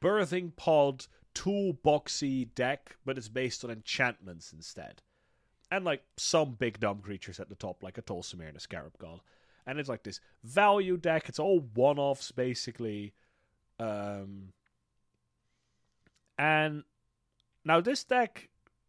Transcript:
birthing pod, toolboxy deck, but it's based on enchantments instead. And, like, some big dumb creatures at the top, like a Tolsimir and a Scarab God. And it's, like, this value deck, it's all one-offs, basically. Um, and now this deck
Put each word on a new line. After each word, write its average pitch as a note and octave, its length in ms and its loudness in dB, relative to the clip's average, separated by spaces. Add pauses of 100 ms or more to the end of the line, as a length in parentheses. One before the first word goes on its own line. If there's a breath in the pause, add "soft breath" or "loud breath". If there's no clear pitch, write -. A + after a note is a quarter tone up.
birthing F3+ 540 2
pod, C#3+ 500 4 (300 soft breath)
toolboxy D3 1160 0
deck, C3 420 -4 (100)
but C3 120 -4
it's A2 100 -12
based B2 380 -4
on A#2+ 60 -8
enchantments G#2+ 840 -4
instead. D2+ 480 -16 (680)
And, F#3 120 -2
like, D3+ 200 -2 (120)
some D3+ 380 2
big A2 260 -4
dumb G2+ 220 -2
creatures F#2+ 380 -12
at F#2 100 -12
the G2 60 -16
top, F#2+ 280 -10
like F#2 140 -12
a A#2 60 -12
Tolsimir F2 440 -10
and D2 80 -16
a - 40 -18
Scarab D#2 400 -12
God. E2+ 200 -16 (460 soft breath)
And C#3 140 -6
it's, C3+ 100 -6
like, A2+ 140 -8
this - 180 -12 (220 soft breath)
value F#3+ 520 4
deck, D#3+ 320 0
it's - 120 -8
all E3 340 4
one-offs, C#3 580 4
basically. A#2 840 -4 (640)
Um, G2+ 760 -6 (1800)
and D#3 460 2 (840)
now E3 160 6
this A#3+ 220 -2
deck - 460 0 (400)